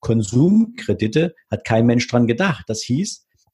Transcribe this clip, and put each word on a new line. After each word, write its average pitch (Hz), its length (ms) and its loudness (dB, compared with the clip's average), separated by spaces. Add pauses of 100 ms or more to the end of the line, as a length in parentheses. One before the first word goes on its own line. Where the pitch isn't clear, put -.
Konsumkredite 131 1300 0 (160)
hat - 160 -6
kein 117 220 2
Mensch 120 200 2
dran 123 200 2
gedacht. 139 400 -2
Das 110 160 -6
hieß, 165 420 -6 (280)